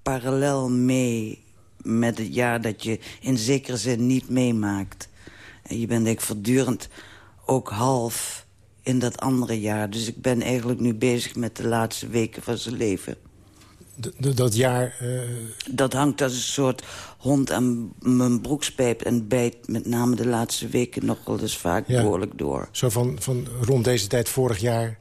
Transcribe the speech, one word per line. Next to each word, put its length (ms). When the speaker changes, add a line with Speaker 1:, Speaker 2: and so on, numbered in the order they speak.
Speaker 1:
parallel 680
mee 720
met 340
het 180
jaar 260
dat 220
je 160
in 160
zekere 400
zin 300
niet 220
meemaakt. 800
En 160
je 80
bent 180
eigenlijk 160
voortdurend 680
ook 240
half 760
in 160
dat 200
andere 400
jaar. 300
Dus 180
ik 140
ben 200
eigenlijk 380
nu 140
bezig 420
met 200
de 120
laatste 400
weken 360
van 140
zijn 180
leven. 400
Speaker 2:
D-, 120
d-, 160
dat 180
jaar, 440
eh, 200
Speaker 1:
Dat 220
hangt 280
als 120
een 60
soort 440
hond 340
aan 480
mijn 420
broekspijp... 600
en 260
bijt 400
met 180
name 300
de 120
laatste 400
weken 380
nog 200
wel 140
eens 180
vaak 300
Speaker 2:
Ja. 140
Speaker 1:
behoorlijk 360
door. 340
Speaker 2:
Zo 180
van, 300
van 280
rond 220
deze 240
tijd 220
vorig 300
jaar 420